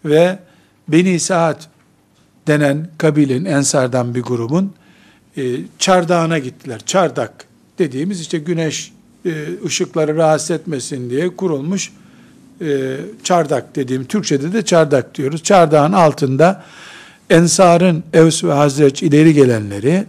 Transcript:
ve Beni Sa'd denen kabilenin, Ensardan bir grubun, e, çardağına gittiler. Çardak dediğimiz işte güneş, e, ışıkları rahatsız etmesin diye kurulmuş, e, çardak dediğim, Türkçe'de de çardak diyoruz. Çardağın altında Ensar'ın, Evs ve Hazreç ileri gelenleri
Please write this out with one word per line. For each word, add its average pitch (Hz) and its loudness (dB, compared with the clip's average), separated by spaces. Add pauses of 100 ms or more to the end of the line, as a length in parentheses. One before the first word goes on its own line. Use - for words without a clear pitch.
ve 170 2 (480)
Beni 175 2
Sa'd 165 -2 (880)
denen 147 0
kabilenin, 147 0
Ensardan 127 -2
bir 123 -4
grubun, 123 -4 (640)
e, 139 -6 (360)
çardağına 165 0
gittiler. 127 -12
Çardak 147 -2 (480)
dediğimiz 165 -4
işte 165 -8
güneş, 160 -6 (340)
e, 175 -4 (340)
ışıkları 156 -4
rahatsız 156 0
etmesin 139 -8
diye 175 -4
kurulmuş, 170 -6 (680)
e, 135 -4 (260)
çardak 156 -2
dediğim, 131 -4
Türkçe'de 165 -4
de 220 -2
çardak 151 2
diyoruz. 151 -6
Çardağın 160 4
altında 156 2 (680)
Ensar'ın, 170 4 (100)
Evs 160 4
ve 170 0
Hazreç 143 2
ileri 156 6
gelenleri 123 2